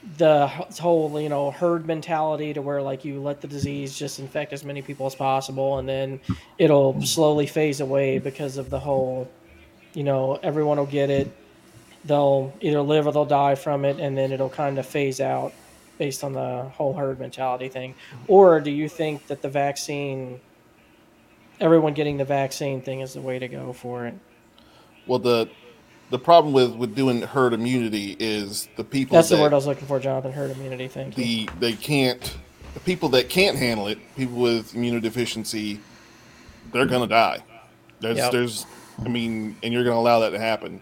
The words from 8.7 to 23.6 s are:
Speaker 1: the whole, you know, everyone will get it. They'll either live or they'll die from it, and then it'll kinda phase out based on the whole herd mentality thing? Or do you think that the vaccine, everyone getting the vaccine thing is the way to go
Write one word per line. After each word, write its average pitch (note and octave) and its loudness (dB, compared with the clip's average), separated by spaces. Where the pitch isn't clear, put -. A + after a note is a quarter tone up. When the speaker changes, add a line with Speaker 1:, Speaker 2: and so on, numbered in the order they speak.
Speaker 1:
the C3+ -4
whole, C3 -2
you D3+ -6
know, C3+ 0
everyone D3+ 0
will C#3+ 0
get C#3 0
it. C#3 0
They'll C#3 2
either D3 2
live D3 2
or D3 0
they'll D3 2
die C#3 4
from C#3+ -2
it, C#3 0
and C#3 -4
then C3+ 0
it'll C3+ -2
kinda C#3 -4
phase C#3 -4
out C3 -2
based C#3 -6
on C#3 -6
the C3 -6
whole C#3+ -2
herd C3+ -4
mentality B2+ -6
thing? C3 -10
Or F#3 10
do D3 -4
you D3+ -2
think D3+ -6
that C#3 -8
the D3 -4
vaccine, C#3 -4
everyone D#3+ 6
getting D3 -2
the C#3 -2
vaccine C3+ -2
thing C3 -10
is C3 -12
the C#3+ -12
way C3 -6
to B2+ -8
go C3 -12